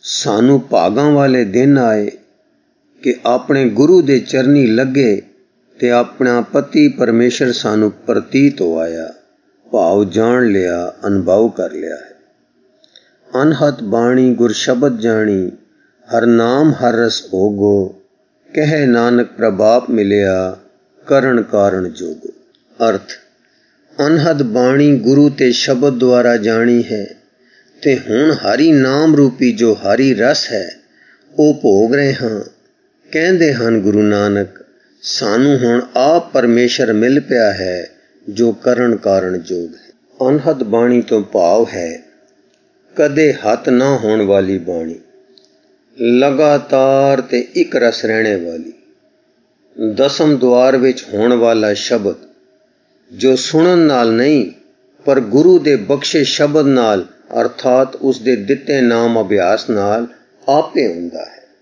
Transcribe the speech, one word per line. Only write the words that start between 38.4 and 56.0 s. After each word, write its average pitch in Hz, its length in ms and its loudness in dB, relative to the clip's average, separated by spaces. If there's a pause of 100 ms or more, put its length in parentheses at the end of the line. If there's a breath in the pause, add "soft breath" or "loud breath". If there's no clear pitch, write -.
ਕਰਨ 120 440 -2
ਕਾਰਨ 92 440 -2
ਜੋਗ 85 340 -10
ਹੈ।" - 180 -20 (360)
ਅਨਹਦ 143 340 -2
ਬਾਣੀ 117 400 0
ਤੋਂ 110 200 -2
ਭਾਵ 101 460 0
ਹੈ 85 340 -10 (960)
ਕਦੇ 147 360 2
ਹੱਤ 113 360 -4
ਨਾ 131 280 2
ਹੋਣ 110 260 0
ਵਾਲੀ 98 360 0
ਬਾਣੀ, 82 420 -8 (1000)
ਲਗਾਤਾਰ 135 1200 2
ਤੇ 123 340 -4
ਇੱਕ - 220 -2
ਰਸ 117 280 0
ਰਹਿਣੇ 110 320 0
ਵਾਲੀ। 82 360 -10 (1200)
ਦਸਮ 143 420 0
ਦੁਆਰ 127 400 2
ਵਿੱਚ 127 280 0 (100)
ਹੋਣ 113 180 0
ਵਾਲਾ 113 420 2
ਸ਼ਬਦ, 101 400 -4 (960)
ਜੋ 131 240 0
ਸੁਣਨ 165 420 0
ਨਾਲ 135 340 2
ਨਹੀਂ, 123 380 0 (540)
ਪਰ 135 160 2
ਗੁਰੂ 151 380 4
ਦੇ 147 180 0
ਬਖਸ਼ੇ 139 480 -2